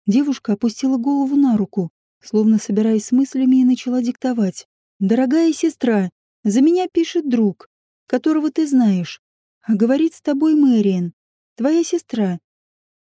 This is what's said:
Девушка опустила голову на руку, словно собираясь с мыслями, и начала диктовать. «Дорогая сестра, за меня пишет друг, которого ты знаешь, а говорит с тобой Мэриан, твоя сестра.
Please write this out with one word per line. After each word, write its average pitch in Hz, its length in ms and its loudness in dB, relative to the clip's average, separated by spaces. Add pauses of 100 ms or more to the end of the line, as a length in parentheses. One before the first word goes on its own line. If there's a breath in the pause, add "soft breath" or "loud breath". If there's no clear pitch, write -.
Девушка 247 480 0
опустила 262 420 -2
голову 277 400 -2
на 262 200 4
руку, 190 340 -4 (300)
словно 214 380 2
собираясь 214 480 -2
с - 60 -4
мыслями, 262 480 2
и 254 40 4
начала 247 380 0
диктовать. 233 640 -4 (320)
«Дорогая 262 540 2
сестра, 226 580 -2 (340)
за 214 160 2
меня 349 320 2
пишет 330 360 -2
друг, 226 400 -2 (380)
которого 302 440 -2
ты 320 160 -2
знаешь, 214 540 0 (420)
а 220 120 -2
говорит 269 400 0
с - 80 -16
тобой 302 320 0
Мэриан, 202 580 2 (440)
твоя 320 280 0
сестра. 214 560 -4 (680)